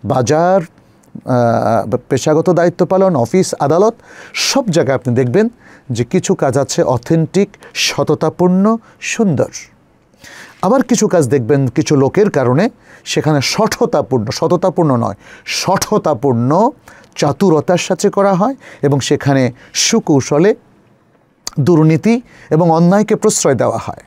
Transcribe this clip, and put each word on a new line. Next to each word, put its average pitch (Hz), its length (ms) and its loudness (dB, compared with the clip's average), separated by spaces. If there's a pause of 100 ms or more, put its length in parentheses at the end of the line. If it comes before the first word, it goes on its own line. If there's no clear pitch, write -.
বাজার, 151 560 2 (640)
আহ, 117 720 0 (120)
পেশাগত 156 420 0
দায়িত্ব 175 360 0
পালন, 190 300 2
অফিস, 131 440 0
আদালত, 175 340 2 (400)
সব - 340 -2
জায়গায় 139 260 0
আপনি 123 200 -2
দেখবেন 135 340 0 (420)
যে 120 140 -2
কিছু 180 300 -2
কাজ 143 240 0
আছে 139 240 -2
অথেন্টিক, - 640 0 (260)
সততাপূর্ণ, 180 1000 0 (240)
সুন্দর। 185 500 -2 (1120)
আবার 247 200 0
কিছু 220 260 0
কাজ 165 200 2
দেখবেন 135 400 0
কিছু 151 280 0
লোকের 139 340 2
কারণে 139 400 0 (340)
সেখানে 147 380 -2
সঠতাপূর্ণ, 147 920 -2
সততাপূর্ণ 165 640 0
নয়, 107 180 -4 (300)
সঠতাপূর্ণ 151 1300 -2 (460)
চাতুরতার 160 640 0
সাথে 190 320 -2
করা 196 240 0
হয় 220 200 -2 (280)
এবং 139 180 0
সেখানে 135 520 0 (200)
সুকৌশলে 165 840 0 (1080)
দুর্নীতি 160 600 2 (300)
এবং 165 200 2
অন্যায়কে 190 460 2
প্রশ্রয় 170 380 0
দেওয়া 113 240 -2
হয়। - 280 -12